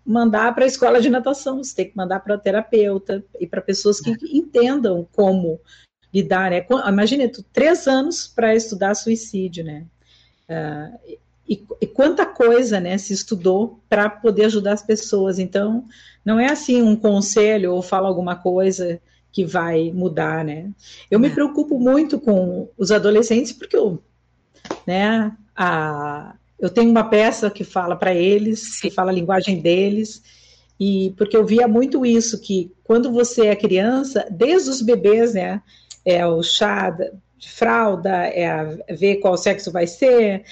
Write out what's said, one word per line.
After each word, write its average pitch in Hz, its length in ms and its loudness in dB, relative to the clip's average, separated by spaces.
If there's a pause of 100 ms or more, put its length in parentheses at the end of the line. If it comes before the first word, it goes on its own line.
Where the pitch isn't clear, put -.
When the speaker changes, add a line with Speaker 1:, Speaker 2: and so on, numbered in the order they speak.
Speaker 1:
mandar 226 480 2
pra 247 140 2
escola 247 340 2
de 226 80 2
natação, 262 500 -2
vocês 277 160 -12
têm 185 140 -4
que - 80 -20
mandar 190 220 -4
pra 208 180 -4
terapeuta 202 880 -2 (140)
e 180 80 -6
pra 190 140 -8
pessoas 202 400 -2
que 226 100 -4
Speaker 2:
É. 226 60 -2 (160)
Speaker 1:
entendam 240 800 0
como 185 480 0 (520)
lidar, 185 380 0
né? 175 100 0
Quan-, 254 280 -2
imagina, 226 400 2
tu, - 120 -12 (120)
três 311 340 2
anos 269 400 0
pra 226 260 0
estudar 214 440 -2
suicídio, 190 680 -6
né? 151 200 -14 (640)
Ah, 151 420 -10 (580)
e, - 140 -4 (180)
e - 60 -2
quanta 339 400 2
coisa, 233 540 2
né, 180 180 -4
se 202 140 -8
estudou 190 640 -2 (100)
pra 208 220 2
poder 214 360 2
ajudar 208 260 0
as 208 100 -2
pessoas. 196 560 -2
Então, 202 460 -2 (400)
não 220 160 2
é 262 100 2
assim 254 320 0
um 214 140 4
conselho 208 800 2
ou 180 60 -2
fala 190 280 -2
alguma 180 260 -2
coisa 180 640 -2 (320)
que 196 120 -2
vai 165 500 -2
mudar, 160 500 -4
né? 156 240 -10 (400)
Eu 208 120 2
me 269 80 4
Speaker 2:
É. - 20 0
Speaker 1:
preocupo 294 480 -2
muito 269 400 2
com 185 580 0
os 190 140 -2
adolescentes, 214 600 2
porque - 240 -6
eu, 180 260 0 (840)
né, 208 460 0 (240)
a, 151 800 -4 (240)
eu 180 100 -4
tenho 233 220 4
uma 226 140 4
peça 220 440 2
que 202 140 -8
fala 175 320 -4
pra 185 180 0
eles, 202 680 0
que 196 100 -4
Speaker 2:
Sim. - 60 -10
Speaker 1:
fala 185 160 0
a - 20 0
linguagem 185 460 -2
deles, 196 600 0 (600)
e 190 360 0
porque 208 200 0
eu 214 100 6
via 233 220 4
muito 262 360 2
isso, 233 360 2
que 185 320 -4 (100)
quando 240 300 2
você 233 340 2
é 208 80 4
criança, 208 760 0
desde 269 360 2
os 262 140 -6
bebês, 226 520 2
né, 185 280 -4 (420)
é 175 220 2
o 165 160 0
chá 196 480 0
da, 170 200 -6 (280)
de - 100 -20
fralda, 220 600 0
é 175 400 -2
a, 156 140 -4 (260)
ver 190 280 0
qual 185 180 2
sexo 196 340 -4
vai 170 160 -2
ser, 214 640 2